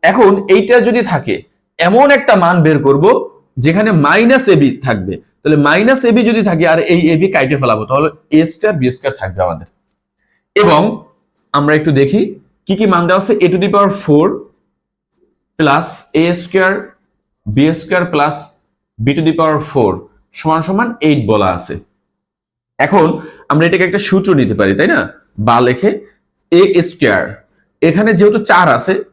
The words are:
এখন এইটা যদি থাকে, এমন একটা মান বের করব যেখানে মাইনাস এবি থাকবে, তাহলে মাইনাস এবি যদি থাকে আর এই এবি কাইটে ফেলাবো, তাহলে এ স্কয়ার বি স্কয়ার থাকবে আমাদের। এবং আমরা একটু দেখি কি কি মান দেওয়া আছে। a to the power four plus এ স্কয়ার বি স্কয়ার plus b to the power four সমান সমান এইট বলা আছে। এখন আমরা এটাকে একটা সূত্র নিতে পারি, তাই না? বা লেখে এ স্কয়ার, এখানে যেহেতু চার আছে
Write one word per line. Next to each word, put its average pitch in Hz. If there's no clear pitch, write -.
এখন 196
এইটা 220
যদি 240
থাকে, 135
এমন 208
একটা 254
মান 175
বের 156
করব 143
যেখানে 196
মাইনাস 233
এবি 147
থাকবে, 98
তাহলে 151
মাইনাস 214
এবি 233
যদি 226
থাকে 170
আর 160
এই 170
এবি 160
কাইটে 139
ফেলাবো, 110
তাহলে 143
এ -
স্কয়ার 214
বি 127
স্কয়ার -
থাকবে 95
আমাদের। 82
এবং 165
আমরা 147
একটু 156
দেখি 139
কি 196
কি 214
মান 175
দেওয়া 190
আছে। 202
a -
to 185
the 196
power 202
four 151
plus 156
এ -
স্কয়ার 185
বি 110
স্কয়ার 180
plus 147
b -
to 160
the 160
power 156
four 110
সমান 160
সমান 208
এইট 143
বলা 101
আছে। -
এখন 160
আমরা 151
এটাকে 180
একটা 185
সূত্র 190
নিতে 107
পারি, 98
তাই 165
না? 151
বা 117
লেখে 131
এ -
স্কয়ার, 101
এখানে 202
যেহেতু 208
চার 180
আছে 185